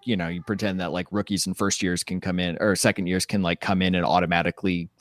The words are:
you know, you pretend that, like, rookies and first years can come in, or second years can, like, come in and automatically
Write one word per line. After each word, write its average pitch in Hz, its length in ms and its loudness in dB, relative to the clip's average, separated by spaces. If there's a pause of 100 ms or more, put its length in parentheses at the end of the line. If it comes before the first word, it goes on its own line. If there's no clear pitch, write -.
you 117 120 0
know, 87 120 -2
you 87 160 -6
pretend 98 360 -2
that, 87 120 -4
like, 87 180 -2
rookies 101 380 -2
and 92 100 -4
first 98 240 0
years 90 220 0
can 90 180 -6
come 90 180 -2
in, 87 200 0
or 101 160 4
second 98 320 0
years 92 180 0
can, 104 160 0
like, 85 200 0
come 92 200 0
in 92 140 2
and 87 100 2
automatically 85 840 0 (120)